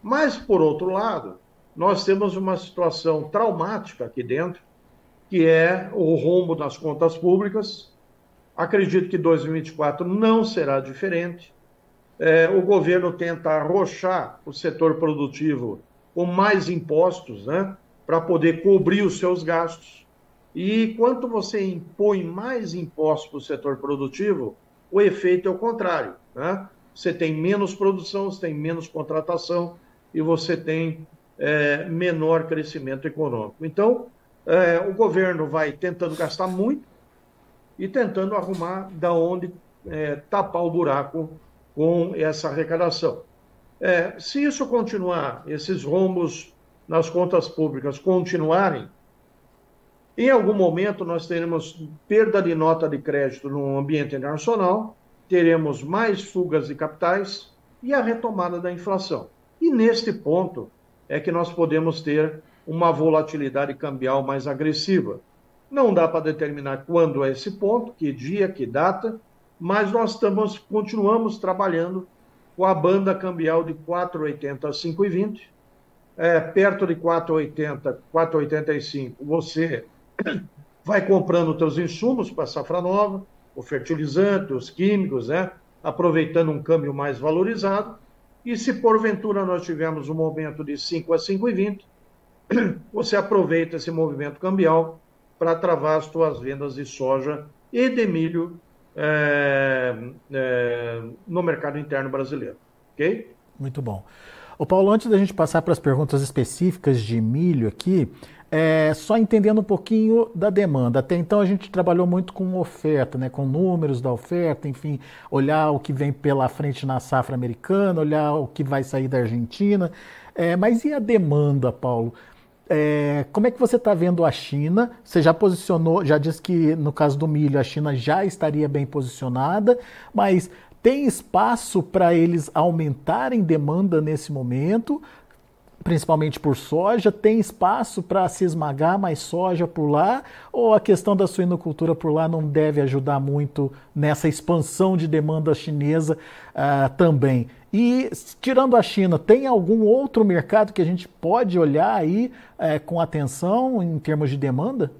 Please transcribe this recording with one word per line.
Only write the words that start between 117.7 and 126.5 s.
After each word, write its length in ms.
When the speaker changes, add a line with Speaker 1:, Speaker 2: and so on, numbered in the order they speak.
Speaker 2:
olhar 340
o 120
que 160
vai 220
sair 240
da 100
Argentina. 720
É, 200
mas 300
e 80
a 80
demanda, 720
Paulo? 420
É, 560
como 160
é 40
que 100
você 180
tá 140
vendo 320
a 80
China? 600
Você 160
já 140
posicionou, 720
já 100
disse 240
que 340